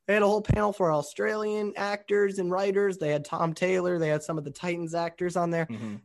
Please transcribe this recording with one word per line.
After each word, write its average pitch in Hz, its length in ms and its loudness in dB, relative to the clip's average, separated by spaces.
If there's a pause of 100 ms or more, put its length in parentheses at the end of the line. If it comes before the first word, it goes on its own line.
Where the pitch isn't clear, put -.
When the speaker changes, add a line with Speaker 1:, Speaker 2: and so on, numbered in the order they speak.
Speaker 1:
they 202 80 4
had 214 100 6
a - 40 6
whole 208 140 2
panel 208 300 2
for 175 200 2
Australian 214 840 -2
actors 202 640 0
and 175 100 -2
writers. 196 480 2
They 151 120 0
had 151 140 0
Tom 165 300 0
Taylor. 180 440 0
They 160 100 0
had 151 160 0
some 160 140 -4
of 147 60 -6
the 147 60 -10
Titans 170 440 -6
actors 170 420 -4
on 175 140 2
there, 165 160 0
Speaker 2:
Mm-hmm. 110 380 -8